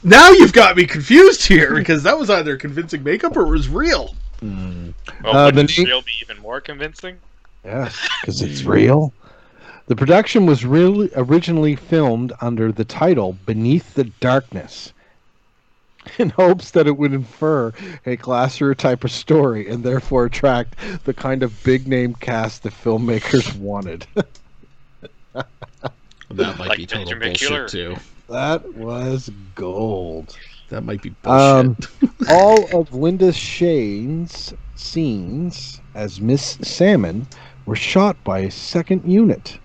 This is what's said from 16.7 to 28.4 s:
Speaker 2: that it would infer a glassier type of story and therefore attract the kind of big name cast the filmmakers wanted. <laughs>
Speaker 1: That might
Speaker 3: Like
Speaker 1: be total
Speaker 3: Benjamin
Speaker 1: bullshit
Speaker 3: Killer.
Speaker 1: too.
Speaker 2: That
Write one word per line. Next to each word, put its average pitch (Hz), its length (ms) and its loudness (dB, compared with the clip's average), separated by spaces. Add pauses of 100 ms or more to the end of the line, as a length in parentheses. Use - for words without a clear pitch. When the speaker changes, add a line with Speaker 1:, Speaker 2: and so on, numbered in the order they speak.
Speaker 2:
that 156 160 4
it 147 100 0
would 143 160 0
infer 131 600 -4 (320)
a 123 120 -6
glassier 131 580 -2
type 127 280 -2
of 127 80 -4
story 127 580 0
and 117 140 -8
therefore 127 420 -2
attract 123 500 -2 (300)
the 131 80 -4
kind 135 300 -4
of 110 200 -8
big 131 240 0
name 123 280 -2
cast 113 480 -8
the 107 60 -8
filmmakers 113 880 -2
wanted. 98 480 -10 (100)
<laughs> - 0 - (2250)
Speaker 1:
That 95 280 -6
might 92 100 -10
Speaker 3:
Like 107 80 -2
Speaker 1:
be 85 80 -12
total 101 200 -10
Speaker 3:
Benjamin 113 240 -8
Speaker 1:
bullshit 92 200 -4
Speaker 3:
Killer. 143 180 -6
Speaker 1:
too. 87 280 -10 (340)
Speaker 2:
That 147 460 -6